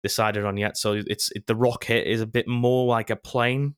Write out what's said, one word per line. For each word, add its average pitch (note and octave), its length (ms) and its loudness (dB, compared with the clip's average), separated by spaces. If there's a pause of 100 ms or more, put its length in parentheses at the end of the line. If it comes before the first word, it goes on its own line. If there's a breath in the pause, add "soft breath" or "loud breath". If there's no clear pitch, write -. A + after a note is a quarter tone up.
decided G#2 420 0
on G2 100 -2
yet. G2+ 220 -2
So G#2 160 0
it's, - 380 -4
it, - 160 -12
the A2+ 80 2
rocket A#2 520 2
is A2+ 140 0
a A2 60 -2
bit A#2+ 200 -2
more B2 380 2
like A2+ 240 2
a G#2+ 60 0
plane C3 640 -2